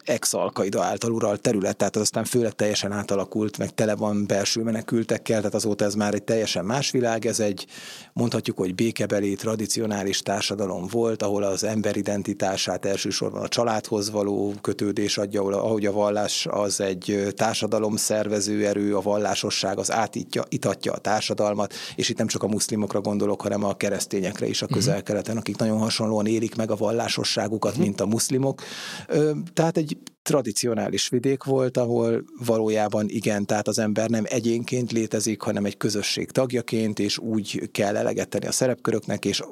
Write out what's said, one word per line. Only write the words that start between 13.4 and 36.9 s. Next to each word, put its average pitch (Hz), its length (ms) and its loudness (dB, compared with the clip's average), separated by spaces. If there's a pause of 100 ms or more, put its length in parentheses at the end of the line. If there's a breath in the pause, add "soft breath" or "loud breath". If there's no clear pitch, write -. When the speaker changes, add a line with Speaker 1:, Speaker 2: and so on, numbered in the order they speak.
Speaker 1:
a 104 60 -4
családhoz 110 640 0
való 101 500 0
kötődés 101 560 0
adja, 104 220 -2
ahol, 98 140 0
ahogy 107 320 2
a 101 60 4
vallás 104 580 2
az 101 320 0
egy, 98 300 -2
ö, 101 200 2
társadalomszervező 107 1400 0
erő, 101 280 2
a 95 60 2
vallásosság 101 760 0
az 101 140 -2
átitja-, - 580 -2
itatja - 420 -2
a - 60 -4
társadalmat, 104 760 0 (220 loud breath)
és - 140 0
itt 113 80 -2
nem 113 100 0
csak - 160 -2
a 110 40 0
muszlimokra 104 540 0
gondolok, 101 400 0
hanem 104 220 -2
a 101 100 0
keresztényekre 98 720 -2
is 110 140 -2
a 110 40 -2
Speaker 2:
Mhm. - 80 -4
Speaker 1:
Közel-Keleten, 101 640 0
akik 104 200 -4
nagyon 110 200 2
hasonlóan 110 480 2
élik 110 300 0
meg 110 160 0
a 107 40 0
vallásosságukat, 107 1000 0
Speaker 2:
Mhm. - 80 0
Speaker 1:
mint 104 200 2
a 95 40 4
muszlimok. 127 560 2 (460 loud breath)
Ö, 151 240 4 (220)
tehát 165 240 4
egy 156 200 0 (240)
tradicionális 107 880 0
vidék 131 340 2
volt, 131 340 2
ahol 117 460 2 (220)
valójában 110 640 2
igen, 104 360 0
tehát 104 220 0
az 107 120 0
ember 110 300 2
nem 113 180 2
egyénként 117 640 0
létezik, 110 500 0
hanem 101 240 0
egy 98 120 -2
közösség 104 540 -2
tagjaként, 117 680 0